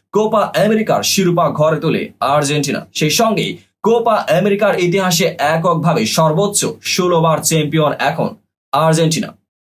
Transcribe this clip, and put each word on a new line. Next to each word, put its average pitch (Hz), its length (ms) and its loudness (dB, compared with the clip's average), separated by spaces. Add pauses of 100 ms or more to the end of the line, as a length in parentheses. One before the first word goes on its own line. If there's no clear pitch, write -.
(120)
কোপা 214 300 2 (140)
আমেরিকার 214 440 2 (100)
শিরোপা 175 400 2
ঘরে 151 300 0
তোলে 120 220 -2 (300)
আর্জেন্টিনা। 143 480 -2 (120)
সেই 151 280 -2
সঙ্গেই 208 300 0 (320)
কোপা 226 340 2 (220)
আমেরিকার 202 420 0
ইতিহাসে 180 460 0 (260)
এককভাবে 165 540 0
সর্বোচ্চ 165 540 0 (240)
ষোলো 175 360 0
বার 160 200 2
চ্যাম্পিয়ন 151 520 0 (160)
এখন 151 220 -4 (420)
আর্জেন্টিনা। 156 580 2 (320)